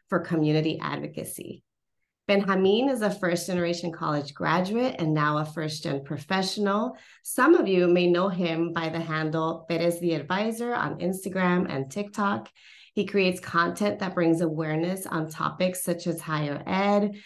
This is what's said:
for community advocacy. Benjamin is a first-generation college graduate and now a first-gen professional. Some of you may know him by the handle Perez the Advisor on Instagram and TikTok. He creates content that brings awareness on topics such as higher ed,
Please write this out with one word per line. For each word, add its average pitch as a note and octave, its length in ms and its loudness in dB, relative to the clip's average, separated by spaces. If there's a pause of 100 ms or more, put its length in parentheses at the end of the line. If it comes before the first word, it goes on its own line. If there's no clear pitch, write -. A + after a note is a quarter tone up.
for F3 100 0
community D#3 640 2
advocacy. - 800 -8 (680)
Benjamin G3 600 4
is A#3 140 0
a G3+ 80 2
first-generation F3 800 -2
college D3 420 -4
graduate F#3 640 0
and D#3 160 0
now D3+ 240 2
a D3+ 80 0
first-gen D3+ 580 -6
professional. G3+ 960 -2 (240)
Some C#4 320 4
of D4 140 4
you F3+ 200 4
may F3 200 6
know F3 220 4
him E3+ 440 0
by E3 160 -2
the E3 100 -4
handle D#3+ 680 -2
Perez E3+ 300 0
the E3+ 160 0
Advisor A3 580 -2
on - 240 -2
Instagram F#3 760 0
and C3+ 200 -4
TikTok. G#3 580 -4 (460)
He G#3 100 0
creates F#3 340 2
content F3+ 600 0
that F#3 160 -4
brings E3 260 4
awareness D#3+ 640 -2
on D#3 240 -4
topics D#3+ 540 -4
such F3 240 -4
as F3 120 -2
higher D3 460 -4
ed, G3+ 460 2 (140)